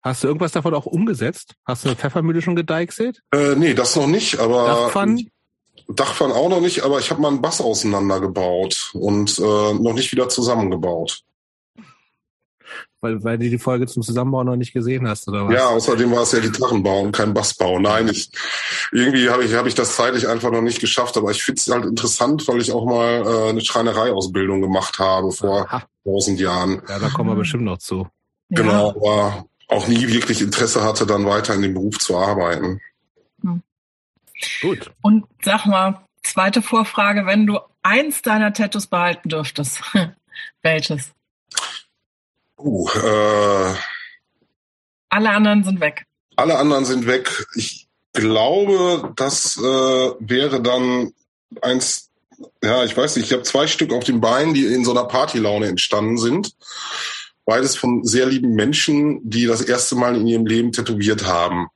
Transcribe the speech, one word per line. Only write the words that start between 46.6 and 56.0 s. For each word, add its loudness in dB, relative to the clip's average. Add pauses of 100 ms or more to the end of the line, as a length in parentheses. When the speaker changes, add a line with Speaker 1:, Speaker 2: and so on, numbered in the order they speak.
Speaker 2:
sind -2
weg. -2
Ich -8 (260)
glaube, 2
das, -2
äh, -8 (580)
wäre 0
dann 0 (520)
eins, -2 (520)
ja, 2
ich -2
weiß 0
nicht, 0
ich 4
hab -4
zwei 2
Stück 0
auf -2
dem 2
Bein, 2
die 4
in 2
so 2
einer 2
Partylaune 0
entstanden 0